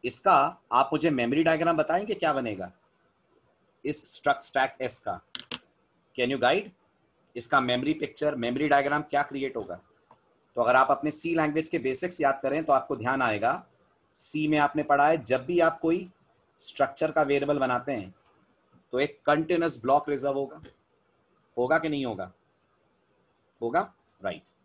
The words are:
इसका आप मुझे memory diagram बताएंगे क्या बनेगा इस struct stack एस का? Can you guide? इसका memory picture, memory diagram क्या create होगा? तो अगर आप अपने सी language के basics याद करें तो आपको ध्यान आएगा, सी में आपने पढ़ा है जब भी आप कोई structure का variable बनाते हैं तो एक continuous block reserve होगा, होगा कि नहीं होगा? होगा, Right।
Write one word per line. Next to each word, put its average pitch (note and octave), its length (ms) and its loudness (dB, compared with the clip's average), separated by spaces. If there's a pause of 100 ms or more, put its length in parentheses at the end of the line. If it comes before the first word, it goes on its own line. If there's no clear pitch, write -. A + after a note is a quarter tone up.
इसका F3 320 2 (360)
आप B2+ 220 4
मुझे D#3+ 160 0
memory C3+ 340 0
diagram E3 340 2
बताएंगे F#3 360 -2
क्या D#3 200 0
बनेगा G#2 380 -6 (1120)
इस D3 220 -6
struct - 360 -2
stack C3 380 -2
एस B2+ 180 -6
का? F#2 200 -8 (1000)
Can B2+ 140 0
you B2+ 100 -2
guide? F#3 280 2 (680)
इसका C3 260 2
memory B2+ 320 0
picture, D3+ 420 -4
memory B2 320 -2
diagram C#3+ 340 2
क्या D3 220 -2
create C3+ 340 -6
होगा? F2+ 220 -8 (760)
तो A#2+ 60 0
अगर B2 120 4
आप C3+ 160 6
अपने D3+ 200 0
सी E3+ 240 -6
language D#3+ 340 0
के E3+ 100 -2
basics C3 420 -4
याद C3+ 220 2
करें D3+ 200 -2
तो D3+ 100 2
आपको C3+ 220 2
ध्यान B2+ 260 -2
आएगा, A#2+ 440 0 (500)
सी D3+ 320 -6
में D3+ 100 2
आपने D3 260 2
पढ़ा C#3+ 240 4
है D#3+ 160 2
जब B2+ 220 0
भी E3+ 140 0
आप E3 200 2
कोई F3 300 -2 (500)
structure - 520 -2
का D#3 120 0
variable C#3+ 360 0
बनाते B2+ 320 -2
हैं G2 220 -8 (800)
तो B2 60 0
एक C#3+ 260 -2
continuous D#3+ 560 0
block C#3+ 280 2
reserve C#3 240 -2
होगा, C#3 280 -6 (960)
होगा B2+ 220 2
कि D#3+ 100 -2
नहीं C#3 160 -4
होगा? F#2+ 260 -8 (1300)
होगा, B2 200 0 (420)
Right। E2+ 200 -6 (220)